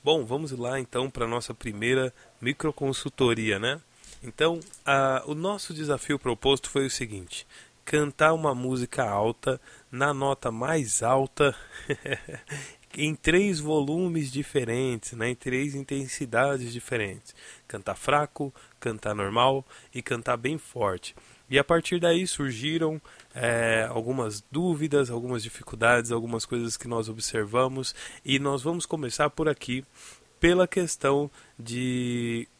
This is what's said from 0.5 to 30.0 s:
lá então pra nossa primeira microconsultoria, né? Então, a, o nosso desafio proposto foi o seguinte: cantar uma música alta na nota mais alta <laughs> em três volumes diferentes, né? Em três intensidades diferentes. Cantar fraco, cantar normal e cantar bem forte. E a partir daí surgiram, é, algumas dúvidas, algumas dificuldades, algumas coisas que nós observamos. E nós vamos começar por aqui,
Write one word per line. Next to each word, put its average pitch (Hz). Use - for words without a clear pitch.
lá 123
então 127
pra 120
nossa 117
primeira 120
microconsultoria, 123
né? 135
Então, 160
a, 135
o 151
nosso 185
desafio 147
proposto 131
foi 135
o 131
seguinte: 104
cantar 151
uma 156
música 127
alta 110
na 139
nota 135
mais 127
alta 135
<laughs> -
em 151
três 175
volumes 151
diferentes, 127
né? 117
Em 123
três 135
intensidades 131
diferentes. 110
Cantar 98
fraco, 143
cantar 107
normal 120
e 123
cantar 120
bem 131
forte. 101
E 131
a 143
partir 170
daí 170
surgiram, 151
é, 117
algumas 117
dúvidas, 147
algumas 120
dificuldades, 117
algumas 117
coisas 117
que -
nós 113
observamos. 120
E 135
nós 139
vamos 170
começar 147
por 156
aqui, 131